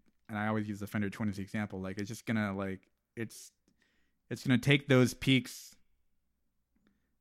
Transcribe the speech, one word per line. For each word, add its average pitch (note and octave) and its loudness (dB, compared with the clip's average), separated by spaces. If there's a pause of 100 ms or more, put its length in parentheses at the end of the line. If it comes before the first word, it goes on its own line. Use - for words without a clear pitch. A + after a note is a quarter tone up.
(280)
and G#2+ -6
I G#2+ -2
always G#2+ -2
use G2+ -6
the G2 -8
Fender G#2 -2
Twin G#2+ -4
as F#2+ -4
the G2 -6
example, G2+ -6
like, F#2+ -6
it's G#2 -4
just - -10
gonna, G#2+ 0
like, F#2+ -6 (240)
it's, - -10 (800)
it's - -6
gonna B2+ 4
take C#3+ 4
those B2+ 6
peaks - 0 (1500)